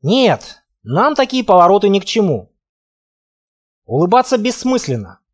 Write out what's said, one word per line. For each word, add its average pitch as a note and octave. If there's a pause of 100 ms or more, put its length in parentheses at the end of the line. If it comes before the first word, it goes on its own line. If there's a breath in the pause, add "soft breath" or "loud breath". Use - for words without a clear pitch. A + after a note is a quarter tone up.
Нет, G3+ (180)
нам G#3
такие C4
повороты F#3+
ни G3
к F#3+
чему. F3 (1400)
Улыбаться F3+
бессмысленно. A3 (140)